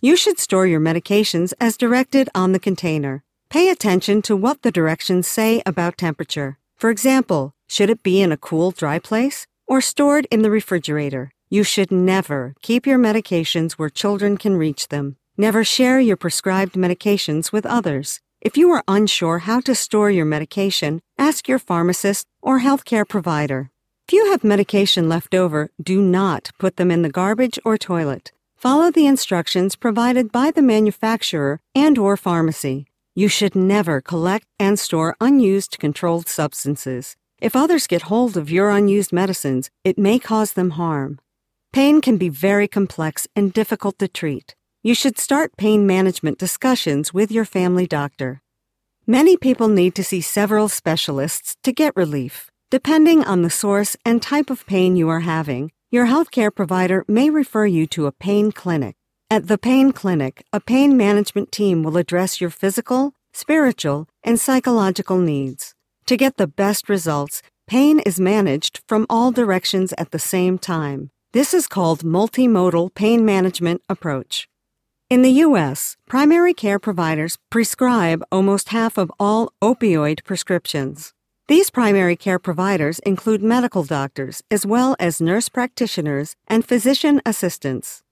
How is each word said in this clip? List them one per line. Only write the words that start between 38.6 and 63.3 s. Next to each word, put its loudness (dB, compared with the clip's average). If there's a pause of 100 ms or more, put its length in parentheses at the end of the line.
unused 2
medicines, -4 (140)
it -2
may 2
cause -2
them -2
harm. -6 (540)
Pain 4
can 0
be -2
very 0
complex -4
and 0
difficult -4
to -2
treat. -8 (260)
You 2
should -2
start -2
pain 2
management 0
discussions -2
with 0
your 0
family 0
doctor. -6 (640)
Many 6
people 2
need 4
to -4
see -4
several 0
specialists -4
to 0
get 0
relief. -4 (220)
Depending 4
on 0
the 2
source -2
and 2
type -2
of -8
pain 2
you 2
are 0
having, -4 (200)
your 2
healthcare 0
provider 0
may 2
refer 0
you 2
to -4
a -2
pain 0
clinic. -4 (340)
At 0
the 0
pain 2
clinic, -4
a -2
pain 4
management 0
team 0
will -2
address -2
your -4
physical, -2 (180)